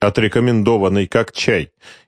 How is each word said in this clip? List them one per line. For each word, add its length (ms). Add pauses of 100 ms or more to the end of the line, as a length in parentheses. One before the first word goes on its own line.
отрекомендованной 1080
как 240
чай, 400 (360)